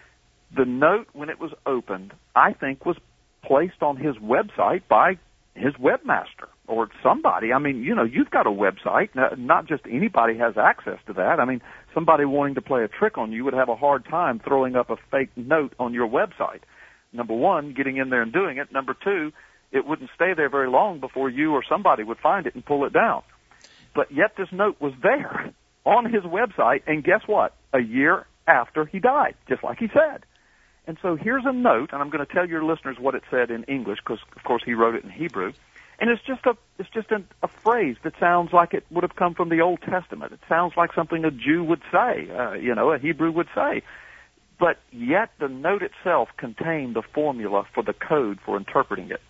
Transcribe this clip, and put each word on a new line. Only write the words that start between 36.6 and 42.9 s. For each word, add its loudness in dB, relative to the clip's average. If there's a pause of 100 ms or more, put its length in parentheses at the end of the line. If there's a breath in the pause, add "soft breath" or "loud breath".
it's -10
just -8
an, -4 (140)
a -2
phrase 0
that -6
sounds 2
like 4
it -6
would 0
have -4
come 0
from -2
the 2
Old 2
Testament. -6
It -20
sounds 0
like 2
something -2
a 2
Jew 0
would 0 (100)
say, 0
uh, -6
you -2
know, 4